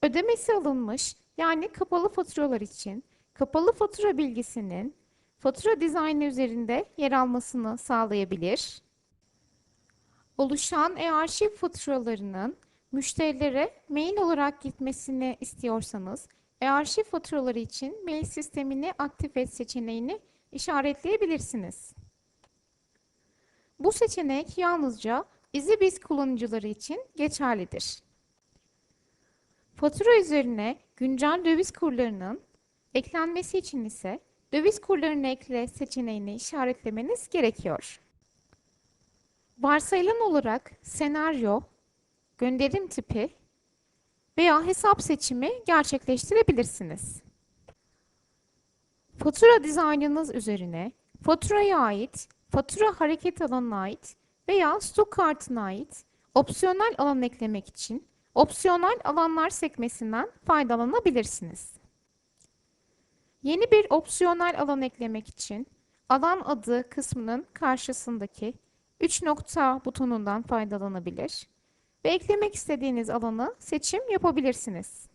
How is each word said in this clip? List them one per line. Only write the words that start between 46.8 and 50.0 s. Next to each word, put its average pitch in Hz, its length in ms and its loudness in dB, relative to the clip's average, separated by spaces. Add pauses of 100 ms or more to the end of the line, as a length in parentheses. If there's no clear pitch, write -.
Fatura 427 460 8
dizaynınız 302 720 0